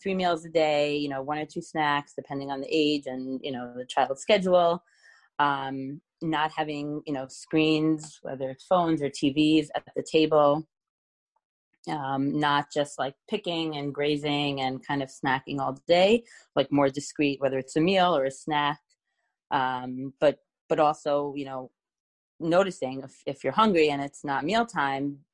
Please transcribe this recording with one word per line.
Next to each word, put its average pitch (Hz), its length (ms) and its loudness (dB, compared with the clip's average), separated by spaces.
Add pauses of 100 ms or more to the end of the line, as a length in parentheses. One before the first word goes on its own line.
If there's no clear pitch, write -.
three 190 120 -2
meals 175 320 0
a 165 40 -14
day, 151 460 2
you 147 140 -2
know, 135 120 -4
one 147 160 -4
or 151 80 -6
two 165 160 -10
snacks, 147 520 -2
depending 139 380 -8
on 135 100 -6
the - 80 -12
age 147 360 2
and, 131 380 -8
you 143 80 -8
know, 123 240 -10
the 123 100 -10
child's 135 360 -2
schedule. 180 600 4 (580)
Um, 135 640 -2 (200)
not 156 300 -2
having, 151 540 -6
you 151 80 -6
know, 131 140 -6
screens, 156 920 0
whether 135 280 -8
it's 135 160 -16
phones 165 360 2
or 143 80 -2
T 143 220 -2
Vs, 151 440 4
at - 100 -8 (100)
the - 80 -2
table. 156 640 4 (1200)
Um, 143 520 -2
not 147 320 0
just, 143 260 -2
like, 135 160 -6 (140)
picking 165 480 -4
and 143 180 -6
grazing 147 640 -2
and 131 260 -4
kind 143 160 -2
of 131 80 -8
snacking 139 500 -4
all 135 140 -4 (120)
day, 190 380 4 (320)
like, 143 160 0
more 143 160 4
discreet, 139 540 -2
whether 135 160 0
it's 131 180 -8
a 160 40 4
meal 180 360 4
or 135 80 2
a 135 60 -2
snack. 147 500 -2 (680)
Um, 127 720 -4
but, 143 200 4 (280)
but 160 120 2
also, 143 560 0
you 143 100 -6
know, 131 260 -10 (680)
noticing 160 640 0
if, - 240 -20
if - 180 -8
you're 135 100 0
hungry 175 360 4
and 139 120 -2
it's - 220 -10
not 139 200 -2
mealtime, 143 760 -2 (140)